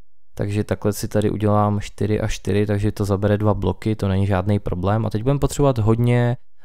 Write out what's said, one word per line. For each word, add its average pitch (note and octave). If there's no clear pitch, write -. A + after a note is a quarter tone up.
Takže G#2
takhle G2+
si -
tady G#2+
udělám G#2
čtyři G#2
a G#2+
čtyři, G#2
takže G2+
to G#2
zabere G2+
dva G#2
bloky, F#2+
to G#2
není G2
žádný G2+
problém. G2
A G#2+
teď G#2
budeme C#3
potřebovat C#3
hodně A#2+